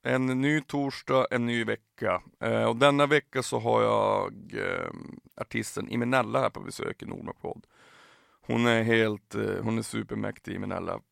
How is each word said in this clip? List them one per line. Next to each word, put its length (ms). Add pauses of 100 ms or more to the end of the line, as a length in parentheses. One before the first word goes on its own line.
En 240
ny 340
torsdag, 680
en 160
ny 180
vecka. 580 (180)
Eh, 240
och 120
denna 300
vecka 360
så 160
har 240
jag, 720
eh, 360 (460)
artisten 520
Imenella 520
här 100
på 100
besök 420
i 40
Nordmark 340
Podd. 240 (840)
Hon 200
är 160
helt, 520
eh, 280
hon 160
är 40
supermäktig, 720
Imenella. 460 (120)